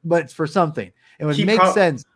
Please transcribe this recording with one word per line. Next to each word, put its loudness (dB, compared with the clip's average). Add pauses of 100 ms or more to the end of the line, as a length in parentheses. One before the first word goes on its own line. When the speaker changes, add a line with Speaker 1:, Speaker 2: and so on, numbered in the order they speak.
Speaker 1:
but 0
it's -16
for -4
something. -2 (280)
It -8
would -2
Speaker 2:
He 0
Speaker 1:
make 2
Speaker 2:
prob- 4
Speaker 1:
sense. 0 (100)